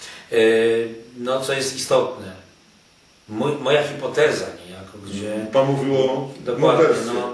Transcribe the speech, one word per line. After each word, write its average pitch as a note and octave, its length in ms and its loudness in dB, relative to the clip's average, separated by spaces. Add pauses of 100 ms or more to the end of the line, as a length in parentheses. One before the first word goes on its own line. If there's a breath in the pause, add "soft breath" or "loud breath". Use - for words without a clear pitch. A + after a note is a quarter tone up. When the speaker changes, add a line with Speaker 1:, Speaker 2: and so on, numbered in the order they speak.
(320 loud breath)
Speaker 1:
E, A#2+ 40 0 (840)
no, B2+ 240 -2
co C#3 120 -2
jest C3+ 220 -4
istotne, - 560 0 (960)
mój, B2 220 -2 (100)
moja D3 220 2
hipoteza C3+ 600 0 (200)
niejako, F#2+ 400 -16
gdzie G#2 480 -6
Speaker 2:
Pan C3+ 140 4
mówił C3+ 300 0
o C3+ 320 0 (100)
Speaker 1:
Dokładnie, B2+ 280 -4
Speaker 2:
morderstwie, A#2+ 460 4
Speaker 1:
no, A#2+ 80 -2 (120)